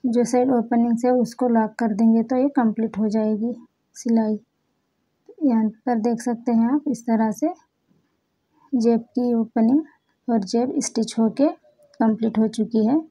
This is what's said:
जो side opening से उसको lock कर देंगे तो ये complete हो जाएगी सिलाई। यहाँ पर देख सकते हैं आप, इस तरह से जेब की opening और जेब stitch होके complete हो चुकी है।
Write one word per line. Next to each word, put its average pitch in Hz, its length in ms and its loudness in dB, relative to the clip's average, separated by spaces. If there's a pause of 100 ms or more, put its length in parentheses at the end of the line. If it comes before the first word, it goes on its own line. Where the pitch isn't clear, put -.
जो 240 200 2
side 247 280 2
opening 233 460 0
से 247 140 0
उसको 247 360 0
lock 220 320 0
कर 226 140 -2
देंगे 226 300 4
तो 247 120 -4
ये 262 140 2
complete 226 480 -2
हो 214 120 0
जाएगी 220 440 -2 (420)
सिलाई। 226 420 0 (1040)
यहाँ 226 260 2
पर 226 300 -4
देख 233 220 -2
सकते 240 300 -4
हैं 226 220 2
आप, 294 140 -2
इस 254 140 -4
तरह 220 300 0
से 302 160 -4 (1300)
जेब 233 280 2
की 247 320 -4
opening 226 480 2 (460)
और 226 160 0
जेब 233 360 -2
stitch - 400 -4
होके 226 280 2 (520)
complete 220 380 0
हो 220 100 2
चुकी 220 400 -2
है। 262 80 2 (160)